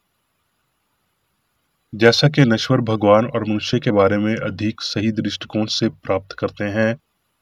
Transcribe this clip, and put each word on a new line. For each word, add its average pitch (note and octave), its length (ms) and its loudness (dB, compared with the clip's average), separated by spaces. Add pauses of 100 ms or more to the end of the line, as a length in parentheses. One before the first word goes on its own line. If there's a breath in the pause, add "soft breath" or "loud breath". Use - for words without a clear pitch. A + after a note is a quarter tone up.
(2000)
जैसा A#2 340 4
कि D3+ 120 2
नश्वर A#2+ 400 2
भगवान G#2+ 440 4
और A#2 180 -4
मनुष्य G#2+ 360 -2
के - 120 -2
बारे G2+ 260 2
में G#2+ 180 0
अधिक G#2+ 460 -6
सही A2 300 -4
दृष्टिकोण G#2+ 540 -6
से A2 240 -2
प्राप्त - 440 -6
करते - 300 -8
हैं, A2 340 -2 (440)